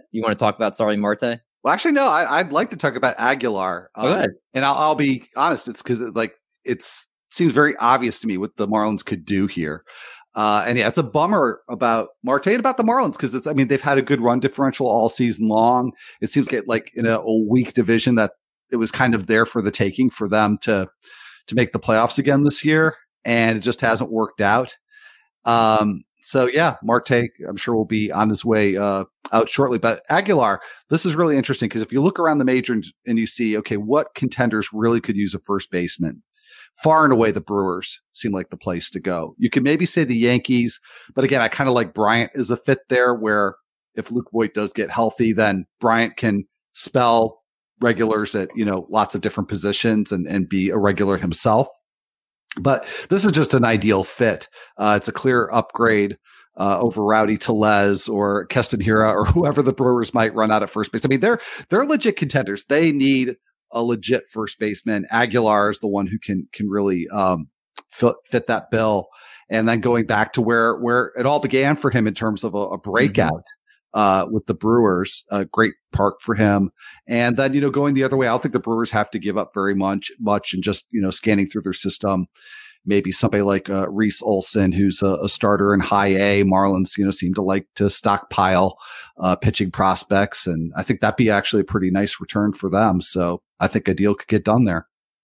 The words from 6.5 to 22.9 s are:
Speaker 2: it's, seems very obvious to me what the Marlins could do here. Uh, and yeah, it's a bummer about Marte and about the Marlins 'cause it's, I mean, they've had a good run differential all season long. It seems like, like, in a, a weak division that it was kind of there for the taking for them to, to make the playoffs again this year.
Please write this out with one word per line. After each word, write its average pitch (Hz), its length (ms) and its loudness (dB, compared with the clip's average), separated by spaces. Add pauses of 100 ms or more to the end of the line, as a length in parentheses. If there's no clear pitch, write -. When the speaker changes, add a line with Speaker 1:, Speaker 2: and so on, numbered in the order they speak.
Speaker 2:
it's, - 440 -6 (240)
seems 165 200 0
very 147 260 2
obvious 120 420 0
to 113 80 -6
me 98 100 -4
what 104 200 -8
the 101 100 -2
Marlins 107 360 -2
could 87 200 -8
do 98 240 -2
here. 80 340 -8 (540)
Uh, 104 320 2
and 120 100 0
yeah, 107 80 2
it's 117 120 0
a 165 40 2
bummer 151 640 0
about 113 420 0 (120)
Marte 135 260 -2
and 233 120 2
about 254 160 0
the 240 80 0
Marlins 233 340 0
'cause 123 160 -4
it's, 131 140 -6
I 151 40 -2
mean, 135 140 2
they've 135 160 0
had 139 160 2
a 135 40 4
good 135 180 0
run 120 180 2
differential 135 480 -2
all 113 220 2
season 113 400 -2
long. 120 420 2 (300)
It 110 100 -4
seems 139 220 0
like, 117 160 -2
like, 113 260 -2
in 120 120 -2
a, 113 120 2
a 110 300 0
weak 123 240 2
division 113 440 2
that 107 160 2 (380)
it - 60 -2
was 113 160 -2
kind 123 240 2
of 98 100 -8
there 110 200 4
for 113 160 -4
the 101 100 0
taking 120 380 0
for - 180 -6
them 104 340 2
to, 98 240 0 (640)
to - 80 -8
make 123 160 2
the - 80 -4
playoffs 113 400 2
again 139 240 2
this 143 200 0
year. 156 320 2 (280)